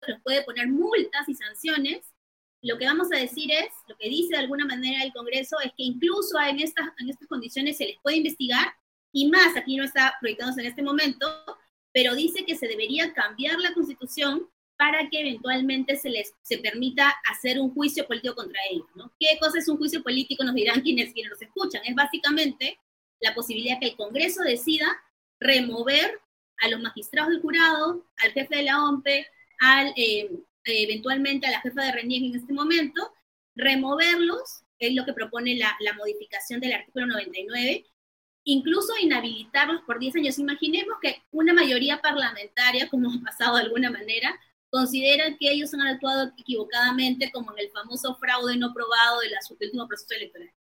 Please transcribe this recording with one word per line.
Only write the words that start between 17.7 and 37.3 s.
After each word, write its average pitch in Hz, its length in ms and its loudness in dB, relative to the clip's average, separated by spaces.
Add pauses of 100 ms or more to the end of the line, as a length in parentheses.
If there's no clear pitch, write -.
juicio 285 320 0
político 240 300 -4
contra - 240 -8 (100)
ellos, - 160 -6 (100)
¿no? 247 240 -18
¿Qué 311 200 4
cosa 311 200 2
es 311 100 -2
un 302 80 2
juicio 302 260 -2
político? 262 400 -2
Nos 254 100 0
dirán 240 280 2
quienes, 247 320 0
quienes 220 180 -8
nos - 100 -16
escuchan. 233 440 -6
Es 247 100 -4
básicamente 294 840 0 (400)
la 220 140 0
posibilidad 233 460 -4
que 262 80 -2
el 226 80 -4
Congreso 311 480 -2
decida 302 420 0 (540)
remover 262 800 2 (400)
a 226 80 2
los 226 120 0
magistrados 269 520 -2
del 339 100 2
jurado, 330 640 2 (120)
al 311 160 2
jefe 277 240 -2
de 285 60 0
la 285 200 2
ompe, 277 420 2 (340)
al, 269 360 6
eh, 214 340 0 (360)
eventualmente 254 840 0
a 254 40 2
la - 100 -2
jefa 254 240 -2
de 262 80 0
reniec 240 320 -2
en 247 100 -4
este 247 180 -6
momento, 320 580 0 (440)
removerlos, 330 1080 2 (140)
es 240 160 0
lo 262 120 0
que 277 80 -4
propone 240 420 -4
la, 214 240 0
la 208 140 -2
modificación 208 640 -6
del 247 140 -2
artículo 247 340 -4
noventa 196 320 -6